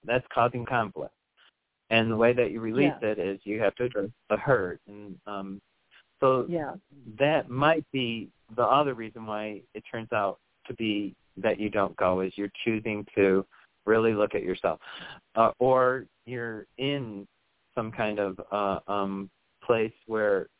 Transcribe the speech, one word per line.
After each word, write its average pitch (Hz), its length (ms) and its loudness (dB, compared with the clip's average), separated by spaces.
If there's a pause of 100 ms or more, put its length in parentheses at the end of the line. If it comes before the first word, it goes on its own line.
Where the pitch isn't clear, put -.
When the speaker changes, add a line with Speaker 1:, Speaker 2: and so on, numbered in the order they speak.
Speaker 1:
That's 123 240 0
causing 120 380 0
conflict. 107 480 -4 (720)
And 113 220 4
the 110 60 0
way 117 180 6
that 120 160 2
you 113 100 -6
release 127 400 2
Speaker 2:
Yeah. 110 80 0
Speaker 1:
it 107 100 0
is 98 280 -4
you 107 140 -4
have 101 160 2
to 123 80 -2
address 120 260 -4 (180)
the 107 80 2
hurt. 101 500 0
And, 101 400 -16
um, 98 360 -10 (580)
so 131 260 4
Speaker 2:
Yeah. 160 280 -4 (440)
Speaker 1:
that 147 300 2
might 147 420 2
be 117 400 -4 (240)
the 120 120 2
other 139 280 4
reason 113 300 -12
why 107 380 -6 (120)
it 110 160 -10
turns 113 220 -8
out 101 280 -2 (260)
to 123 80 -10
be 104 400 -2 (240)
that 107 200 0
you 104 120 -2
don't 98 260 0
go, 92 240 2
is 95 160 -4
you're 101 160 -6 (120)
choosing 107 500 -2
to 95 320 4 (400)
really 110 260 4
look 104 220 0
at - 80 -2
yourself. 87 380 -2 (540)
Uh, 113 240 4
or 127 480 4 (200)
you're 117 400 -8 (100)
in 123 500 -6 (480)
some 110 180 -4
kind 107 260 -2
of, 98 200 -2 (120)
uh, 101 380 0
um, 98 420 -4 (320)
place 113 320 0 (120)
where 104 420 0 (120)